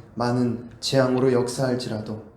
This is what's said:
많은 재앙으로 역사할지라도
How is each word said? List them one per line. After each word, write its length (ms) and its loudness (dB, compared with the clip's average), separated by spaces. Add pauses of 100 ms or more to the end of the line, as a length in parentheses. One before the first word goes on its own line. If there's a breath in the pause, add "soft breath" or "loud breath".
(140 loud breath)
많은 560 0 (100)
재앙으로 540 2
역사할지라도 880 -2 (140)